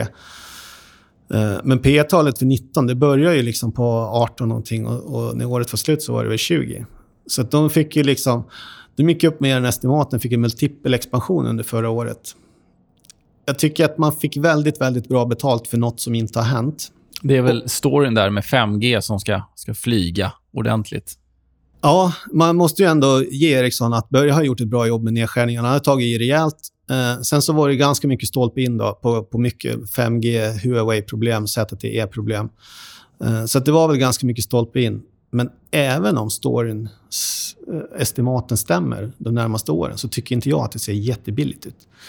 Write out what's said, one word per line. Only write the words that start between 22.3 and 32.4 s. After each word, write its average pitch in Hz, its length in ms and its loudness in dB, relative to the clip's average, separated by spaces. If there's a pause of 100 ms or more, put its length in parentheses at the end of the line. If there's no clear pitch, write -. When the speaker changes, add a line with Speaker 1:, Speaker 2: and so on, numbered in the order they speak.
Speaker 1:
man 165 220 4
måste 175 280 4
ju 175 60 6
ändå 135 340 4
ge 139 340 2
Ericsson 120 360 2
att 113 160 -2
Börje 139 240 4
har 156 100 4
gjort 123 180 0
ett 117 60 -2
bra 117 200 0
jobb 113 160 0
med 113 100 0
nedskärningarna. 117 540 0
Han 127 60 2
har 143 60 2
tagit 135 260 2
i 117 120 0
rejält. 151 380 0 (340)
Eh, 123 320 0
sen 147 200 2
så 156 120 0
var 151 160 4
det 143 60 2
ganska 143 320 2
mycket 123 220 -2
stolpe 127 320 -2
in 120 160 0
då 107 240 -2
på, 117 220 0
på 117 140 -8
mycket 117 540 -4
fem 117 300 0
G, 113 260 0 (160)
Huawei-problem, 113 840 -2
Z 107 280 -4
T 110 220 -6
E-problem. 107 520 -4 (760)